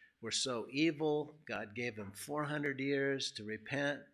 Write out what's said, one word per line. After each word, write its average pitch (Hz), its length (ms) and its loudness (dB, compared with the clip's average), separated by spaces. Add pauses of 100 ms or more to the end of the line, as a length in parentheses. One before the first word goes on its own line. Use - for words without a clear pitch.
(260)
were 107 60 -2
so 120 400 0
evil. 151 640 2 (120)
God 107 280 -4
gave 120 200 -2
them 101 200 -6
four 147 300 -2
hundred 143 340 0
years 139 540 2
to 110 100 -8
repent, 131 560 0 (140)